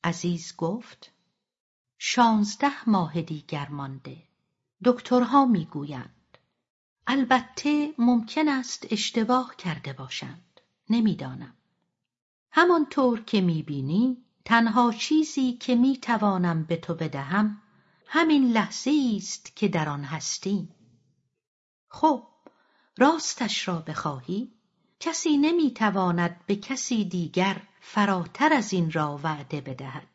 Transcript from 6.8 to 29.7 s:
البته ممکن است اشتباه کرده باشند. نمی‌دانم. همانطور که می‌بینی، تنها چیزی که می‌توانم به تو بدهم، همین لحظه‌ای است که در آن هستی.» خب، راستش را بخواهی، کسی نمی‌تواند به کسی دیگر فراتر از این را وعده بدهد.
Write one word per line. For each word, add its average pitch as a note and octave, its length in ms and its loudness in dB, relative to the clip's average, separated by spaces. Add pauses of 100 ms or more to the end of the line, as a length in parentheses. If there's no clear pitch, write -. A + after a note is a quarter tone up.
البته C#4 920 0
ممکن A#3+ 500 2
است C4 420 -4
اشتباه A#3 680 -2
کرده C#3+ 360 -8
باشند. - 680 -14 (300)
نمی‌دانم. D#3+ 640 -2 (1000)
همانطور D4 680 4
که A3 200 0
می‌بینی، E3 840 0 (200)
تنها A#3 480 2
چیزی C#4 600 0
که B3 220 -2
می‌توانم G#3 920 2
به E3 120 -4
تو E3 180 -6
بدهم، E3 680 -2 (440)
همین D4 460 4
لحظه‌ای A#3+ 640 0
است - 400 -12
که G#3 120 0
در D#3 200 0
آن C#3+ 160 -6
هستی.» D#3+ 640 -6 (1200)
خب، C#4+ 380 0 (720)
راستش C4 680 0
را F3 100 -2
بخواهی، D#3 720 -6 (480)
کسی D#4 360 0
نمی‌تواند G3+ 1120 2
به G3+ 100 0
کسی A3+ 480 -4
دیگر F3+ 580 -2 (180)
فراتر G3+ 720 0
از B3 200 2
این E3+ 200 0
را D3 300 -2
وعده D3+ 380 -6
بدهد. C3+ 540 -12